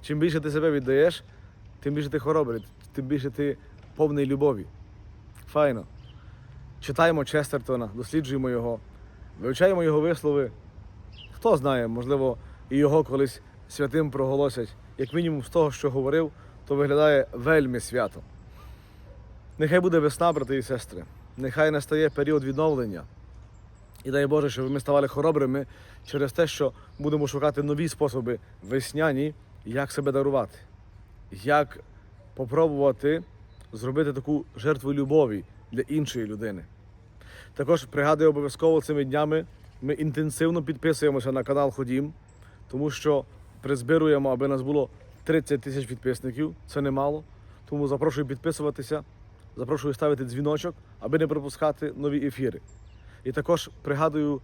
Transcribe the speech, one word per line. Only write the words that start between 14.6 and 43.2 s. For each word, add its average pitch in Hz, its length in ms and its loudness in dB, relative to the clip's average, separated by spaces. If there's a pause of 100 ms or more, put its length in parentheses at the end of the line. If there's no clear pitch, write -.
Як 131 160 -4
мінімум 160 300 0
з - 60 -14
того, 151 220 2
що 139 180 -2
говорив, 139 420 0 (360)
то 143 80 0
виглядає 143 580 4
вельми 127 460 2
свято. 110 420 -4 (1400)
Нехай 156 220 4
буде 175 200 4
весна, 151 320 2
брати 139 260 -2
і 127 40 -2
сестри. 113 420 -8 (340)
Нехай 135 340 2
настає 151 380 2
період 147 340 0
відновлення. 131 600 -2 (1000)
І 135 80 -8
дай 143 140 2
Боже, 143 240 2
щоб 131 220 -4
ми 143 80 -2
ставали 143 280 2
хоробрими 143 580 0 (400)
через 139 280 -2
те, 165 140 2
що 143 240 -2 (280)
будемо 147 280 0
шукати 143 360 0
нові 147 240 0
способи 123 520 -2 (240)
весняні, 139 680 0 (320)
як 131 260 -4
себе 139 200 -2
дарувати, 135 460 0 (720)
як 143 480 0 (560)
попробувати 143 880 2 (500)
зробити 131 400 -2
таку 139 320 -2 (120)
жертву 139 360 -2
любові 135 500 2 (280)
для 117 100 -4
іншої 135 440 -2
людини. 104 400 -8 (920)
Також 147 300 2
пригадую 151 440 4
обов'язково, 147 520 2
цими 147 240 -2
днями 151 400 0 (360)
ми 139 120 -2
інтенсивно 156 720 -2
підписуємося 139 680 0
на 131 120 -2
канал 139 280 0
Ходім, 135 420 -4 (580)
тому 151 200 -2
що 143 340 0 (360)